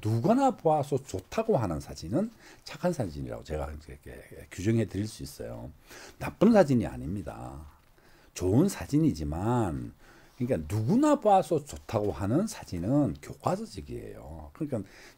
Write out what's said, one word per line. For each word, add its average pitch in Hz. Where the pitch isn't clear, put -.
누구나 175
보아서 151
좋다고 -
하는 95
사진은 160
착한 -
사진이라고 69
제가 73
이렇게 -
규정해 110
드릴 95
수 -
있어요. 113
나쁜 -
사진이 139
아닙니다. 98
좋은 110
사진이지만, 85
그러니까 92
누구나 226
봐서 190
좋다고 -
하는 123
사진은 110
교과서적이에요. 107
그러니까 135